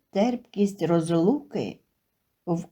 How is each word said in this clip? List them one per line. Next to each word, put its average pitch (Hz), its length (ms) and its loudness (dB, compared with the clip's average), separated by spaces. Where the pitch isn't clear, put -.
терпкість 202 720 -2
розлуки 170 960 0
в 170 260 -4